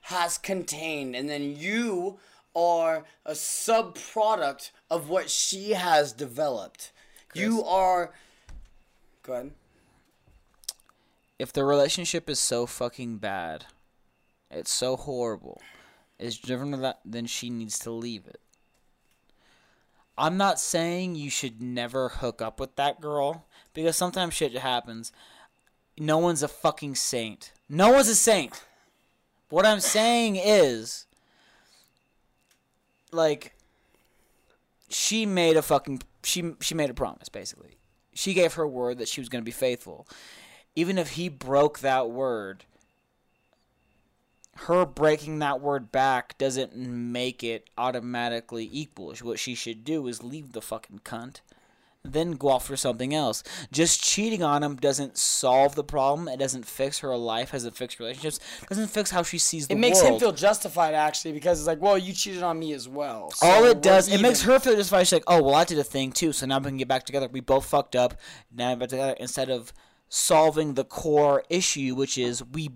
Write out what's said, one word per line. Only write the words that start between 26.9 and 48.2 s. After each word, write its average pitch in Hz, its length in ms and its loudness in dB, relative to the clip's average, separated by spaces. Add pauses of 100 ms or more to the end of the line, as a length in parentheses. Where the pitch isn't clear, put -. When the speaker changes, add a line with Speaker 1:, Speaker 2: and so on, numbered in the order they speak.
Speaker 3:
saint. - 580 -6 (160)
No 185 240 6
one's 269 160 8
a 220 60 2
saint. 185 500 2 (840)
What 180 160 4
I'm 214 140 4
saying 220 560 2
is, 170 680 4 (2000)
like, 156 400 0 (1400)
she 220 360 -2
made 175 300 4
a 156 60 6
fucking, 139 400 -2 (220)
she, 170 360 -4
she - 160 -4
made 151 140 0
a 120 40 -8
promise, 117 360 -8
basically. - 480 -16 (360)
She 190 200 -4
gave 175 220 2
her 160 120 -2
word 123 300 -4
that 113 100 -8
she - 140 -8
was 117 80 -12
gonna 120 140 -6
be 113 80 -10
faithful. 120 540 -4 (720)
Even 175 220 0
if 160 140 -4
he 175 180 -6
broke 139 500 2
that 131 300 0
word, 117 560 -6 (2000)
her 175 220 4
breaking 151 540 0
that 143 220 -2
word 147 300 -4
back 131 460 0
doesn't 131 380 -4
make 123 680 -6
it 113 340 -6
automatically 120 920 -4